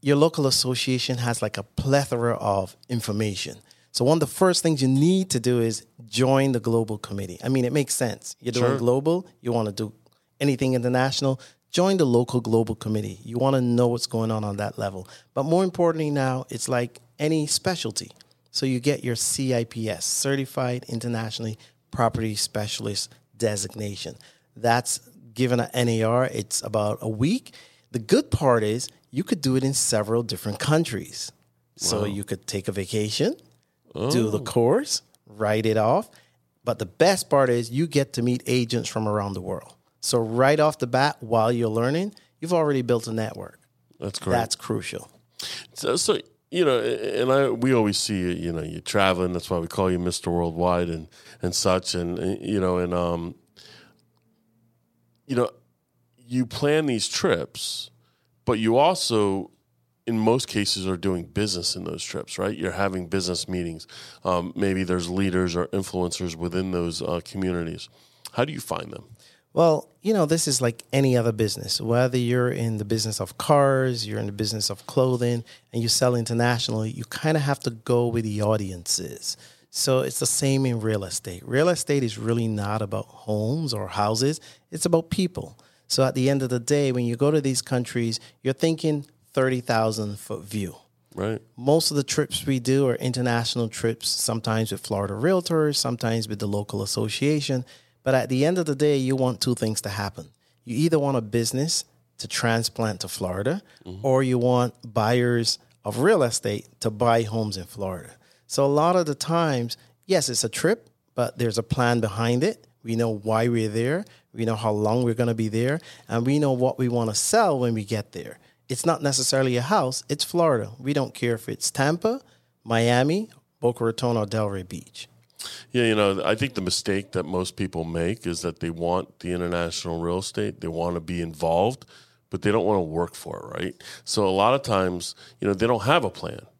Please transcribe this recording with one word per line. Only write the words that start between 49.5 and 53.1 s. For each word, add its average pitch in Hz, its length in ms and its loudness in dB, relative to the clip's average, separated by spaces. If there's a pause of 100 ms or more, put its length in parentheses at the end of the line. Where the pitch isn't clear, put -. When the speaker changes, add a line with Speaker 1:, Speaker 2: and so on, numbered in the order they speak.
Speaker 2:
we 82 80 -4
call 92 240 0
you 90 80 0
Mister 87 320 -2
Worldwide 87 580 0
and, 80 180 -6 (340)
and 90 120 -2
such. 92 400 2
And, 87 240 -2
and, 90 240 -4
you 101 180 -2
know, 90 180 2
and, 90 160 -2
um, 87 420 -2 (1900)